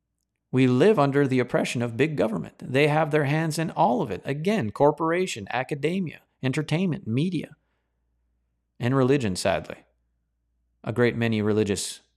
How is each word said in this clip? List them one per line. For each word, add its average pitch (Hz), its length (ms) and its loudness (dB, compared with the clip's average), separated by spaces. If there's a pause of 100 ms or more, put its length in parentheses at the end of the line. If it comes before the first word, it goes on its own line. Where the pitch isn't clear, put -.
(500)
We 131 160 4
live 147 320 4
under 139 300 2
the 127 100 2
oppression 123 440 -2
of 117 160 -6
big 151 180 0
government. 202 440 -4
They 143 280 0
have 151 220 0
their 151 140 2
hands 156 340 -2
in 165 140 -4
all 208 280 0
of 127 100 -4
it. 90 140 -8
Again, 151 460 -4
corporation, 156 800 0
academia, 147 720 -4 (200)
entertainment, 151 640 -2
media, 147 500 -4 (1200)
and 123 160 0
religion, 127 400 2
sadly. - 480 -4 (960)
A 113 120 -6
great 120 200 2
many 113 280 0
religious 104 580 0 (160)